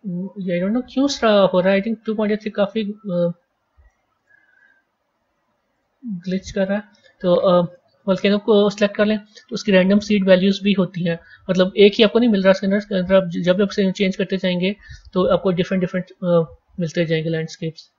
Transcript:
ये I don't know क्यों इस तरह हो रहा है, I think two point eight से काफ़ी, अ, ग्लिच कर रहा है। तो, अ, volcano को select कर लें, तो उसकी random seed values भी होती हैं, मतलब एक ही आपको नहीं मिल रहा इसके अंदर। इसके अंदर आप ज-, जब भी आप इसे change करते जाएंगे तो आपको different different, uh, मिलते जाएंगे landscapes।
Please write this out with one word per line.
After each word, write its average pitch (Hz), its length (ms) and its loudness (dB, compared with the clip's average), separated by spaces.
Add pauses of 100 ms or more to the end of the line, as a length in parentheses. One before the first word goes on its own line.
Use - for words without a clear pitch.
ये 185 540 -8
I 175 40 -2
don't 202 140 -2
know 247 80 -2 (100)
क्यों 269 120 0
इस 277 160 -4
तरह 220 100 4 (220)
हो 185 60 2
रहा 190 140 2
है, 196 80 2
I - 20 -6
think 226 220 -6
two 220 100 -6
point 214 180 -2
eight 208 80 -6
से 220 80 -8
काफ़ी, 208 340 -4
अ, 180 480 -4 (2750)
ग्लिच 190 480 -8
कर 190 160 -2
रहा 202 100 -4
है। 208 60 -8 (380)
तो, 180 140 2
अ, 175 260 4 (460)
volcano 196 320 0
को 208 300 4
select 202 260 -2
कर 208 100 0
लें, 214 120 -2
तो - 360 -16
उसकी 208 180 -4
random 190 280 4
seed 208 280 0
values 190 360 4
भी 202 100 2
होती 180 300 -2
हैं, 170 140 -2 (300)
मतलब 185 300 0
एक 208 180 6
ही 233 80 4
आपको 208 160 2
नहीं 240 100 2
मिल 196 140 0
रहा 190 80 4
इसके 190 160 0
अंदर। 196 100 0
इसके 202 180 -6
अंदर 185 200 0
आप 190 100 6
ज-, 180 160 -6
जब 180 160 2
भी 208 60 2
आप 196 80 -2
इसे 190 200 0
change 190 240 -2
करते 190 220 -4
जाएंगे 185 380 -2 (380)
तो 185 140 0
आपको 190 240 0
different 180 300 -2
different, 180 320 -6
uh, 170 440 -2 (220)
मिलते 170 260 -4
जाएंगे 160 240 -4
landscapes। 160 680 -8